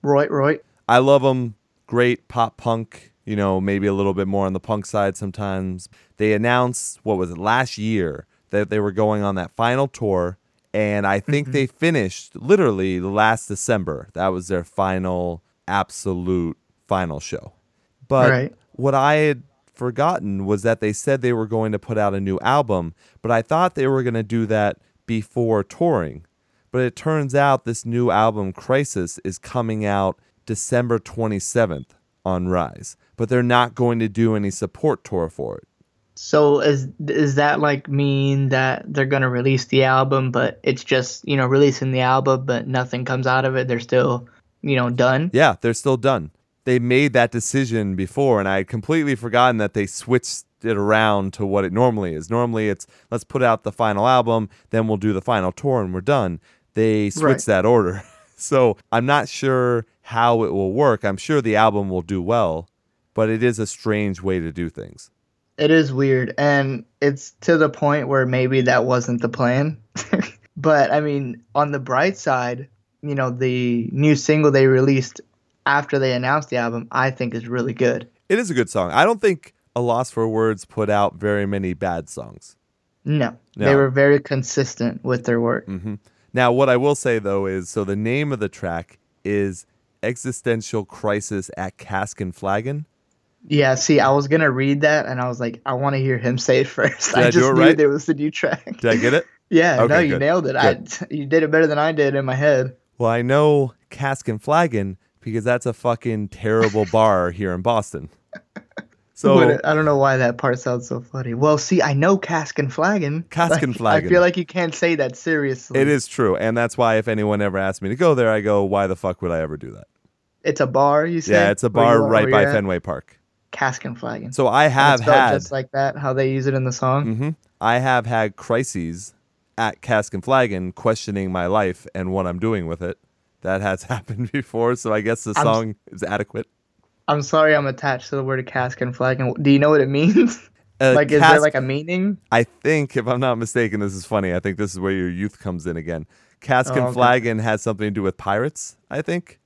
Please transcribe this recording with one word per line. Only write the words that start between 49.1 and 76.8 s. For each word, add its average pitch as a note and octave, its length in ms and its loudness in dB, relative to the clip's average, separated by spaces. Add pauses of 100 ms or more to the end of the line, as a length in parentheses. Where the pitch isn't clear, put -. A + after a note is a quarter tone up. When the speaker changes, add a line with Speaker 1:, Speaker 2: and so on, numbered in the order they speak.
Speaker 2:
forgotten A#2+ 420 2
that G#2 160 -2
they G2+ 120 -2
switched - 600 -4 (160)
it A2+ 160 -2
around G2+ 560 2
to G#2 120 -6
what G2 200 0
it F2+ 80 -4
normally G#2+ 400 0
is. D#2+ 160 -10
Normally, A2+ 400 -2
it's, - 160 -6 (240)
"Let's A#2 140 -6
put - 200 -4
out A2+ 200 2
the G#2+ 80 -6
final G#2+ 360 0
album, A2+ 420 2 (200)
then A2+ 180 0
we'll G#2+ 100 -2
do G#2 160 0
the F#2+ 80 -2
final G2 300 0
tour, C3 300 -2
and F#2 120 -6
we're F#2 80 -6
done." G2 380 0 (360)
They G#2+ 340 2
switched C#3+ 380 0
Speaker 1:
Right. G#2+ 80 2
Speaker 2:
that F#2 100 2
order. G2+ 420 2
<laughs> - 60 -20 (220)
So B2+ 400 2 (160)
I'm A#2 140 0
not C#3+ 240 0
sure B2 560 0 (160)
how A#2 420 2
it E2 80 -2
will F#2+ 220 -2
work. B2 320 2
I'm G2 100 0
sure D3+ 240 -2
the A2+ 160 0
album G#2 340 2
will F#2 120 -2
do F2+ 200 -4
well, F2 460 0 (460)
but A2 160 0
it A2+ 120 -2
is A#2+ 160 0
a A2 100 -2
strange G#2 540 -4
way F#2 180 -2
to E2 120 -6
do E2+ 180 -6
things. - 420 -18 (460)
Speaker 1:
It D3+ 140 2
is D3+ 220 4
weird, C3 440 0
and C#3 460 0 (160)
it's C#3+ 320 -2 (100)
to E3+ 160 2
the D#3 120 4
point D3 400 -2
where C3+ 160 2
maybe B2+ 360 0
that B2 220 2
wasn't B2 380 -2
the A#2+ 80 0
plan. C3+ 480 0 (180)
<laughs> - 160 -6 (460)
But, D3 340 4
I D3 80 2
mean, C#3 420 -4 (140)
on D3 160 2
the C#3+ 80 -4
bright C3+ 380 0
side, B2 500 -4 (340)
you D3 140 -6
know, C3 140 -2
the B2 640 -2
new D3 220 4
single D3+ 360 2
they C3+ 160 6
released C3 540 2 (440)
after C#3+ 340 0
they C3 140 0
announced C3 360 -2
the B2 80 -2
album, A#2 340 -4